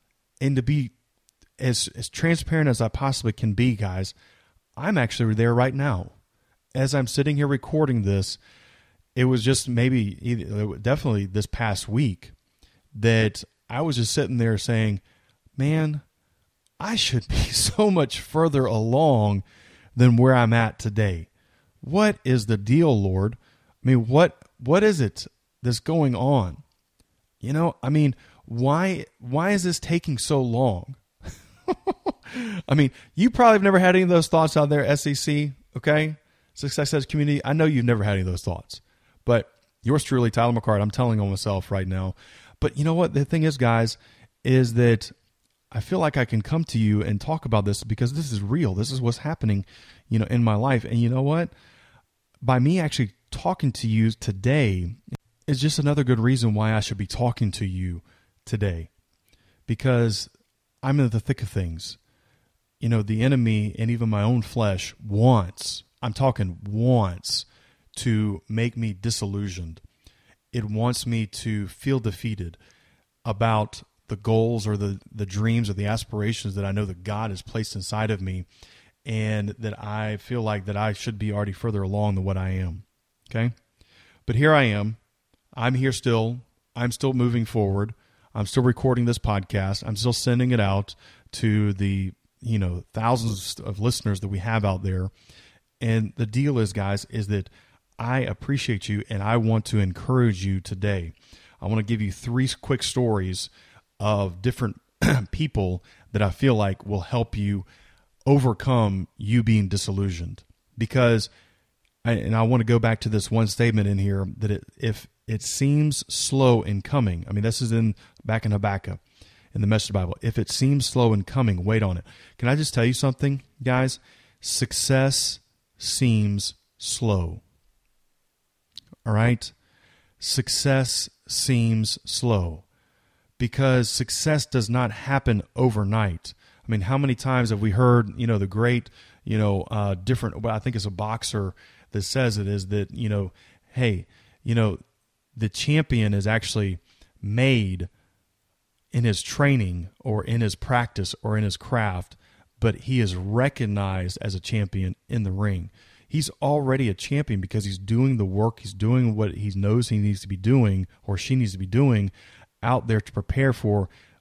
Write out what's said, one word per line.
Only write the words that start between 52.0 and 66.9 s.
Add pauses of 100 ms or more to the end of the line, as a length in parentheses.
By
me
actually (180)
talking
to
you
today (500)
is
just
another
good
reason
why
I
should
be
talking
to
you (440)
today, (760)
because (520)
I'm
in
the
thick
of
things. (800)
You
know,
the
enemy
and
even
my
own
flesh (100)
wants, (180)
I'm
talking
wants, (520)